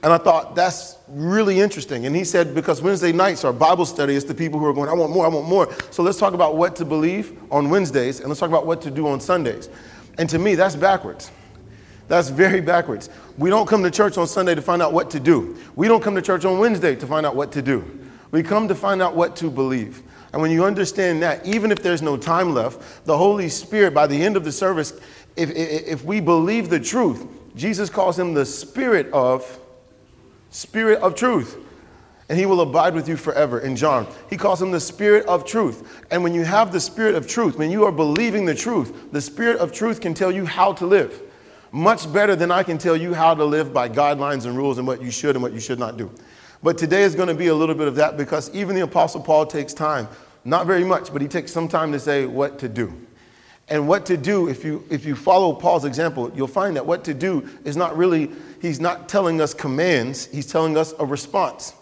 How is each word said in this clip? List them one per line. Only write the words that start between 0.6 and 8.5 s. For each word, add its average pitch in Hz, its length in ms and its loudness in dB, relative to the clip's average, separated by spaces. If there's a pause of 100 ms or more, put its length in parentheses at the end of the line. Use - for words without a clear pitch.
really 185 540 2
interesting." 147 440 -2
And 135 80 -2
he 180 120 0
said, 170 280 2
"Because 151 280 0
Wednesday 175 320 2
nights 175 320 2
are 127 80 2
Bible 165 320 4
study, 139 320 0
it's 139 80 -4
the 147 80 -8
people 151 260 -4
who 151 60 0
are 147 80 2
going, 143 160 -2
'I 165 60 2
want 160 180 0
more, 175 120 4
I 160 40 6
want 156 180 -2
more.' 180 220 4 (220)
So 175 120 -2
let's 175 140 2
talk 196 160 2
about 160 240 2
what 175 180 2
to 170 80 -6
believe 160 540 -2 (120)
on 143 200 2
Wednesdays, 139 500 0
and - 80 -10
let's 147 140 -6
talk 175 80 -2
about 160 160 2